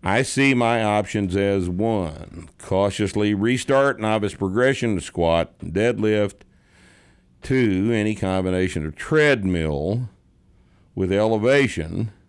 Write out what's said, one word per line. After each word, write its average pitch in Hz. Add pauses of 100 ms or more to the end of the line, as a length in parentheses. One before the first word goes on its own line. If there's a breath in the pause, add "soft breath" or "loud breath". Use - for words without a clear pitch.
I 110
see 135
my 117
options 104
as 98
one, 90 (100)
cautiously 101
restart 127
novice 107
progression 117
to 85
squat, 85
deadlift, 107 (960 soft breath)
two, 113
any 107
combination 92
of 78
treadmill 98 (880 soft breath)
with 92
elevation 107 (180)